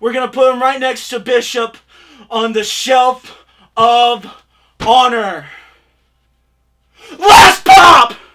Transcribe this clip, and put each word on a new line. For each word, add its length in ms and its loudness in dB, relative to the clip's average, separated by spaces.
We're 120 -6
gonna 180 -8
put 200 -2
them 100 -4
right 180 -4
next 300 -8
to 120 -10
Bishop 560 -6
on 220 -6
the 120 -6
shelf 800 -4
of 500 0
honor. 640 -2
Last 460 4
pop! 500 4